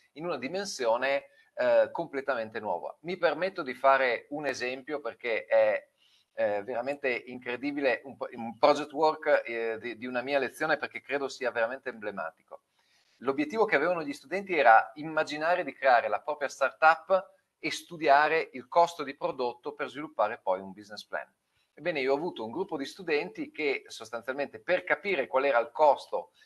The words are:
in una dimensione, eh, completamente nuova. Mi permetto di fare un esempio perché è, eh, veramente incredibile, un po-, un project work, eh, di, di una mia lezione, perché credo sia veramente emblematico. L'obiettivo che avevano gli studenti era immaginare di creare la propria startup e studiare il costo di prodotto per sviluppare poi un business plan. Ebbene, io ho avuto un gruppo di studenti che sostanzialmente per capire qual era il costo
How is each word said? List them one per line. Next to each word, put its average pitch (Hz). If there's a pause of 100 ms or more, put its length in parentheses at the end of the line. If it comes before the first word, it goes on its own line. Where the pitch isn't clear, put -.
(140)
in 151
una 175
dimensione, 135 (260)
eh, 117
completamente 131
nuova. 92
Mi 175
permetto 170
di 127
fare 131
un 147
esempio 131
perché 110
è, 110 (500)
eh, 104
veramente 127
incredibile, 123
un 131
po-, 123
un 117
project 147
work, 156
eh, 113
di, 117
di 113
una 127
mia 139
lezione, 143
perché -
credo 139
sia 127
veramente 120
emblematico. 101 (600)
L'obiettivo 151
che 165
avevano 165
gli 143
studenti 180
era 117
immaginare 156
di 139
creare 117
la 104
propria -
startup 160 (240)
e 151
studiare 151
il 127
costo 170
di 135
prodotto 135
per 135
sviluppare 120
poi 95
un 95
business 104
plan. 71 (460)
Ebbene, 151
io 135
ho -
avuto 147
un 113
gruppo 165
di 139
studenti 165
che 147
sostanzialmente 120
per 175
capire 156
qual 131
era 135
il 117
costo 131 (120)